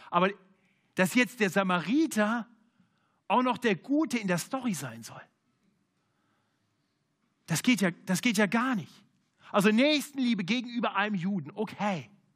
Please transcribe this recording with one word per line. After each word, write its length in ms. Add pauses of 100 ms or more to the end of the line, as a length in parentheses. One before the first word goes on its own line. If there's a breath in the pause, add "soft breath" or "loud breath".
(100)
Aber 200 (640)
dass 200
jetzt 260
der 100
Samariter 960 (800)
auch 140
noch 160
der 180
Gute 400
in 120
der 100
Story 340
sein 300
soll, 180 (2250)
das 180
geht 200
ja, 80 (160)
das 160
geht 160
ja 80
gar 300
nicht. 280 (480 loud breath)
Also 180
Nächstenliebe 720
gegenüber 540
einem 200
Juden, 380
okay. 540 (280)